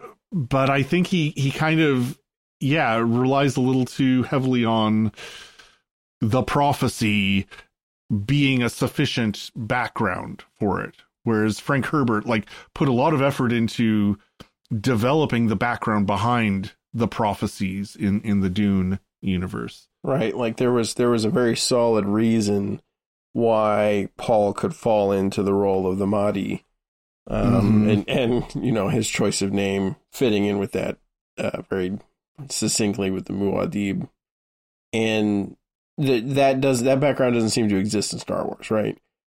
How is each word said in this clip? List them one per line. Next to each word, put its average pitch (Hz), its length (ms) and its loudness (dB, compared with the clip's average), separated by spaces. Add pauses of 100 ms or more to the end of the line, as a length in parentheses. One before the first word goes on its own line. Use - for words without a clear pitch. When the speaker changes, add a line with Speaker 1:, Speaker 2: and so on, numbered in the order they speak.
(320)
Speaker 1:
but 135 380 0
I 139 140 2
think 175 240 0
he, 160 280 0
he 139 140 0
kind 160 300 0
of, 139 400 2 (400)
yeah, 131 380 2
relies 127 600 2
a 131 40 0
little 127 240 2
too 127 380 2
heavily 127 420 0
on 110 460 2 (1080)
the 120 220 2
prophecy 104 1040 0 (760)
being 135 360 2
a 117 80 0
sufficient 123 880 -2
background 110 880 -4 (160)
for 95 220 0
it. - 140 -10 (280)
Whereas 110 360 2
Frank 139 280 -2
Herbert, 120 400 0
like, 113 180 0 (300)
put 156 120 0
a 131 60 2
lot 139 220 2
of 131 60 2
effort 135 300 0
into 110 680 0 (580)
developing 120 680 0
the 107 80 0
background 110 500 -2
behind 104 680 -2 (200)
the 113 140 -2
prophecies 101 880 -4
in, 101 260 -2
in 101 200 0
the 95 80 0
Dune 95 500 0 (220)
universe. 92 680 -6 (160)
Speaker 2:
Right. 123 320 -2
Like, 117 220 -4
there 123 140 2
was, 117 240 0
there 123 140 2
was 113 160 2
a 107 40 2
very 120 280 2
solid 117 480 2
reason 104 760 0 (500)
why 107 840 2
Paul 104 360 2
could 95 220 -4
fall 104 360 2
into 98 320 0
the 98 100 2
role 95 360 2
of 92 80 -2
the 98 100 -2
Mahdi. 101 580 -2 (640)
Um, 107 580 2
Speaker 1:
Mm-hmm. 107 40 2
Speaker 2:
and, 101 200 0
and, 123 560 -2
you 127 60 0
know, 101 180 0
his 113 180 -2
choice - 360 -2
of 98 100 -2
name 98 440 -2 (140)
fitting 107 340 0
in 104 120 0
with 98 140 -4
that, - 260 -4 (400)
uh, - 320 -6
very 95 300 -4 (500)
succinctly 101 640 -2
with 92 140 -4
the 98 80 -8
Muad'Dib. 95 760 -2 (840)
And 107 600 0 (460)
th-, 131 240 2
that 135 340 2
does, 131 240 2
that 131 160 2
background 131 360 2
doesn't 110 160 2
seem 110 180 2
to 98 80 2
exist 104 360 -2
in 85 60 -8
Star - 260 -6
Wars, - 260 -8
right? 107 260 -2 (380)